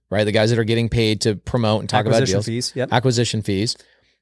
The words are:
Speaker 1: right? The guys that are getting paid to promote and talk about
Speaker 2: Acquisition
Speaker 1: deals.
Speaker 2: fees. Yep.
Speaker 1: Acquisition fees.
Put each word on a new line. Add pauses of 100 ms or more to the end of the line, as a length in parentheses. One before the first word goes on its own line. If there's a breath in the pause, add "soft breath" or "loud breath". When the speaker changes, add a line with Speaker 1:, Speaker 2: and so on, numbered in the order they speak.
Speaker 1:
right?
The
guys
that
are
getting
paid
to
promote
and
talk
about
Speaker 2:
Acquisition
Speaker 1:
deals.
Speaker 2:
fees.
Yep.
Speaker 1:
Acquisition
fees. (440 soft breath)